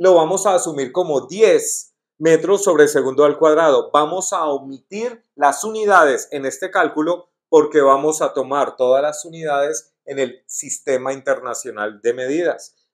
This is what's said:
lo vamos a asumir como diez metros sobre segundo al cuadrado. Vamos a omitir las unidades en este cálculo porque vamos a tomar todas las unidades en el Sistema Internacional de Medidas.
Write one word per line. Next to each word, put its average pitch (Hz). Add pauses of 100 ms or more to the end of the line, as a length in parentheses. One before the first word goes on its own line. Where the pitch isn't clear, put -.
lo 185
vamos 170
a 190
asumir 147
como 139
diez 185 (240)
metros 165
sobre 151
segundo 139
al 147
cuadrado. 151
Vamos 160
a 175
omitir 147 (100)
las 143
unidades 202
en 139
este 175
cálculo 170 (180)
porque 151
vamos 143
a 143
tomar 135
todas 131
las 147
unidades 156 (120)
en 139
el 123
Sistema 135
Internacional 120
de 117
Medidas. 139 (200)